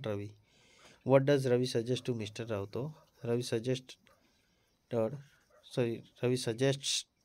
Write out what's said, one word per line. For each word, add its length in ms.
Ravi. 240
What 180
does 220
Ravi 200
suggest 280
to 80
Mister 360
Rao? 160
તો 280
રવિ 160
સજેસ્ટેડ, 1800
સોરી, 280
રવિ 140
સજેસ્ટ્સ 680